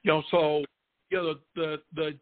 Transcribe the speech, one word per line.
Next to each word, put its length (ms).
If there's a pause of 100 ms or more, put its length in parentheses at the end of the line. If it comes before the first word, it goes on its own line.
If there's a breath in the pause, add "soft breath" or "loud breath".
you 80
know, 180
so, 340 (460)
you 80
know, 160
the, 60 (160)
the, 260 (140)
the 260